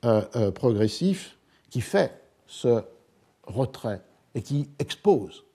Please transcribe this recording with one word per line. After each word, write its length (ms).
euh, 160
euh, 160
progressif 840
qui 120
fait 400
ce 360
retrait 560
et 60
qui 280
expose 640